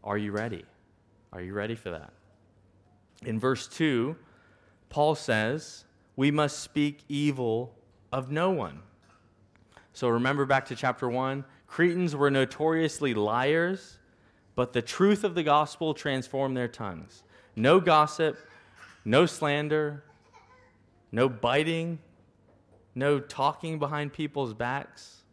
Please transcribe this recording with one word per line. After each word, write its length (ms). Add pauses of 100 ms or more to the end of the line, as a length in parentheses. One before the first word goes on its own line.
Are 140
you 140
ready? 340 (640)
Are 100
you 120
ready 220
for 160
that? 220 (1120)
In 120
verse 300
two, 480 (720)
Paul 260
says, 720 (320)
We 160
must 280
speak 500
evil 680 (360)
of 200
no 180
one. 320 (1120)
So 140
remember 380
back 220
to 80
chapter 340
one, 360 (220)
Cretans 480
were 160
notoriously 840
liars, 840 (580)
but 180
the 80
truth 420
of 120
the 80
gospel 500
transformed 640
their 100
tongues. 560 (320)
No 240
gossip, 580 (680)
no 200
slander, 800 (1080)
no 180
biting, 680 (960)
no 240
talking 600
behind 340
people's 400
backs. 800